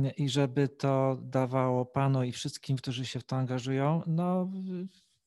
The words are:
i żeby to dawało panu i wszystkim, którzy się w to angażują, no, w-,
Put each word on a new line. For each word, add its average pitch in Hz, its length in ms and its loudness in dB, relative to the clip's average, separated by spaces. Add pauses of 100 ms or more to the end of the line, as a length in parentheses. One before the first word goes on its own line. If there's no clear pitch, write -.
(180)
i 143 120 0
żeby 139 400 2
to 135 520 2
dawało 127 640 2
panu 135 380 2
i 123 80 -2
wszystkim, - 460 -4
którzy 127 280 -6
się 120 140 -8
w - 40 -8
to - 120 -6
angażują, 131 720 0
no, 180 380 0
w-, 185 420 -6 (400)